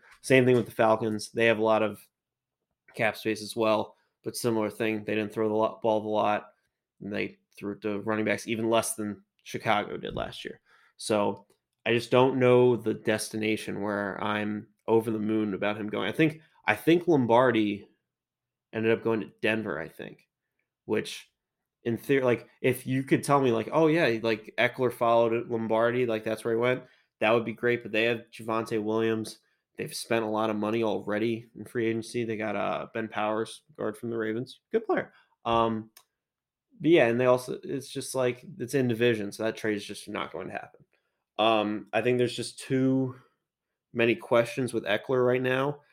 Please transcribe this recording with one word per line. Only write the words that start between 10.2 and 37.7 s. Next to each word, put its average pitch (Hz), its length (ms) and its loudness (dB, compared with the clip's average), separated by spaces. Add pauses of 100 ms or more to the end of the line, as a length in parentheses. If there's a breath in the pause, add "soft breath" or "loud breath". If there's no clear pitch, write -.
year. - 160 -16 (380 soft breath)
So 101 480 0 (400)
I 113 80 4
just 117 160 -2
don't 131 280 6
know 123 380 6
the 107 160 -2
destination 107 880 -4
where 101 420 -4
I'm 104 440 -4 (200)
over 113 240 2
the 110 80 -2
moon 107 360 -2
about 101 240 -2
him 104 100 -6
going. 104 180 -4
I 107 60 -2
think, 156 300 0 (240 soft breath)
I 107 80 2
think 170 340 2
Lombardi 113 800 2 (840)
ended 113 180 0
up 113 100 0
going 113 180 0
to - 100 -10 (100)
Denver, 107 400 -2
I 80 80 -10
think, - 400 -18 (560)
which - 460 -6 (540)
in 117 120 -2
theory, 135 280 0
like, 120 220 2 (140 soft breath)
if 127 260 0
you 131 160 0
could 147 220 0
tell 143 160 4
me, 131 120 4
like, 113 200 -2
"Oh, 160 140 4
yeah, 151 340 2
like, 113 380 -2
Eckler 123 340 0
followed 117 560 2
Lombardi, 117 560 0
like, 110 200 -2
that's 110 200 -6
where 120 80 -2
he 113 80 0
went," 123 220 0 (380 soft breath)
that 107 100 2
would 113 140 4
be 113 80 -6
great, 120 300 -2
but 104 100 -14
they 110 120 2
have 117 260 -2
Javonte 113 520 -4
Williams. 110 560 -2 (400)
They've - 160 -8
spent 113 300 -2
a 107 40 -4
lot 107 220 0
of 107 60 -4
money 107 260 -2
already 107 640 -2 (100)
in 107 80 -14
free 113 220 -4
agency. 113 380 -4
They 110 120 -6
got, 104 200 -4
uh, 98 360 -4
Ben 110 160 -6
Powers, 107 540 -4 (160)
guard 110 180 -4
from 117 140 -8
the 117 80 -4
Ravens. 110 420 -6 (120)
Good 226 120 0
player. - 280 -2 (320 soft breath)
Um, 113 460 0 (920)
but 156 100 2
yeah, 156 160 8
and 117 140 2
they 127 60 2
also, 123 360 2
it's 135 260 -8